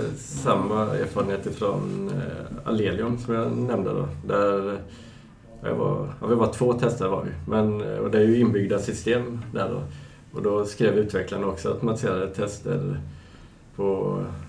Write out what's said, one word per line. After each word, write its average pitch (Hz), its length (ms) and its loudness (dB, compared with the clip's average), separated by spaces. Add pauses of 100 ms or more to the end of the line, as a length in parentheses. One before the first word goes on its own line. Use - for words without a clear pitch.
(180)
samma 104 640 0
erfarenhet 101 640 0
ifrån, 98 680 -2
eh, - 540 -6
Alelium 110 500 0
som 117 160 -2
jag 117 220 0
nämnde 117 340 0
då. 95 180 -2 (200)
Där 101 500 2 (840)
jag 110 100 -2
var, 98 340 0 (120)
ja, 113 60 -4
vi 113 80 4
var 113 180 4
två 123 200 4
testare 120 360 2
var 98 160 0
vi. 98 60 -6 (200)
Men, 107 300 2
eh, 104 180 -4
och 107 120 0
det 107 80 4
är 107 60 8
ju 113 160 8
inbyggda 101 380 4
system 120 640 0 (120)
där 98 160 0
då. 92 140 -4 (500)
Och 101 100 -4
då 104 220 2
skrev 104 300 2
utvecklarna 101 520 0
också 95 220 -2
automatiserade 104 580 0
tester 95 760 -2 (760)
på, 98 420 0 (300)